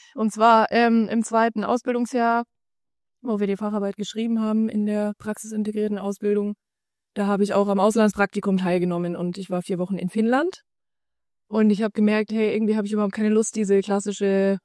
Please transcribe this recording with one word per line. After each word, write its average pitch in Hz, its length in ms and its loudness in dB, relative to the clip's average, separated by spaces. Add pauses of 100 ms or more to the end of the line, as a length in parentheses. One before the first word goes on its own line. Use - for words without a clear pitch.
(160)
Und 214 180 -2
zwar, 220 380 6
ähm, 233 380 4
im 226 140 0
zweiten 226 400 0
Ausbildungsjahr, 240 800 0 (800)
wo 220 160 -2
wir 202 80 0
die 196 100 -2
Facharbeit 208 400 -4
geschrieben 226 440 -4
haben 220 280 0
in 214 160 -2
der 208 340 -2
praxisintegrierten 214 800 -6
Ausbildung, 208 560 -2 (580)
da 202 140 -2
habe 202 160 2
ich 202 100 -2
auch 202 140 2
am 196 120 0
Auslandspraktikum 202 760 2
teilgenommen 175 580 -2
und 175 220 -6
ich 190 120 -12
war 180 120 -4
vier 180 180 -6
Wochen 180 180 -4
in 185 120 -4
Finnland. 254 520 -2 (840)
Und 214 220 2
ich 208 140 2
habe 214 80 -2
gemerkt, 214 400 0
hey, 220 240 0
irgendwie 214 220 0
habe 208 100 -4
ich 208 60 -6
überhaupt 208 200 -2
keine 214 160 0
Lust, 214 260 0
diese 202 260 2
klassische 196 840 0